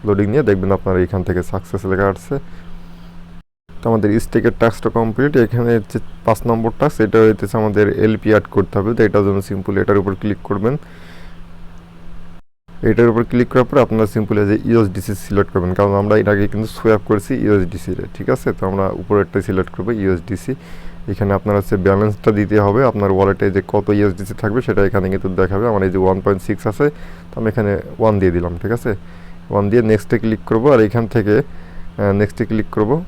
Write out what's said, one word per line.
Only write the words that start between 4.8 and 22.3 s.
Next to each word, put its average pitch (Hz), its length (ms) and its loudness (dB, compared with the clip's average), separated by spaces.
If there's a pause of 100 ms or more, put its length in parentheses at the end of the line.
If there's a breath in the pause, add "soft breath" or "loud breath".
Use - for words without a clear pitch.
কমপ্লিট। 117 460 0
এখানে 117 440 2 (120)
যে 123 60 -4 (260)
পাঁচ 110 220 2
নম্বর 113 320 0
টাস্ক, - 220 0
এটা 110 180 4
হইতেছে 110 380 4
আমাদের 107 300 4 (180)
এলপি 110 260 2
অ্যাড 104 200 6
করতে 101 280 0
হবে। 107 160 0
তো 113 80 2
এটার 104 220 4
জন্য 98 240 2
simply 98 340 -2
এটার 101 140 2
উপর 98 180 0
ক্লিক 104 300 -4
করবেন। 107 320 0 (2000 loud breath)
এটার 113 260 4
উপর 113 160 0
ক্লিক 120 240 0
করার 127 160 2
পর 143 140 0
আপনারা 110 360 2
simply 107 240 0
এই 104 80 2
যে 104 180 2
ইউএসডিসি 104 500 0
সিলেক্ট 98 380 -2
করবেন, 90 220 0
কারণ 101 200 2
আমরা 101 240 2
এর 104 100 2
আগে 101 200 2
কিন্তু 107 280 -4
সোয়াপ 107 300 2
করেছি 107 280 0
ইউএসডিসি 98 600 0
রে, 87 100 -6 (100)
ঠিক - 140 -6
আছে? 127 240 0
তো - 140 -4
আমরা 95 220 0
উপরে 95 320 0
একটা 95 200 0
সিলেক্ট 92 360 -2
করবো 98 140 -6
ইউএসডিসি। 95 640 -2 (540 loud breath)
এখানে 98 260 0
আপনার 101 220 0
হচ্ছে 101 200 0
ব্যালেন্সটা 101 540 2